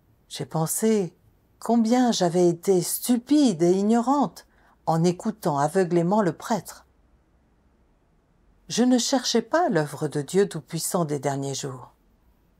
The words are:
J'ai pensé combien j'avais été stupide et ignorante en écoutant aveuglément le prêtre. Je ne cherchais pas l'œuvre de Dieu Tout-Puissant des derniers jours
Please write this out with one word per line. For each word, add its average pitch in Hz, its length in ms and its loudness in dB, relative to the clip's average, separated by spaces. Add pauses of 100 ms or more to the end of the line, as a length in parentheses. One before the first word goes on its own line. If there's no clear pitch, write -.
(280)
J'ai - 180 -12
pensé 180 720 -2 (440)
combien 233 520 2
j'avais 175 380 2
été 170 320 0
stupide 240 840 0
et 175 80 6
ignorante 226 720 0 (400)
en 165 180 2
écoutant 180 540 -2
aveuglément 170 640 2
le 170 120 0
prêtre. - 520 -6 (1800)
Je 208 160 -2
ne 254 160 4
cherchais 254 420 0
pas 320 280 0
l'œuvre 156 380 -2
de 147 140 -4
Dieu 185 260 0
Tout-Puissant 170 580 -4
des 147 140 -4
derniers 139 360 -4
jours 131 380 -12 (680)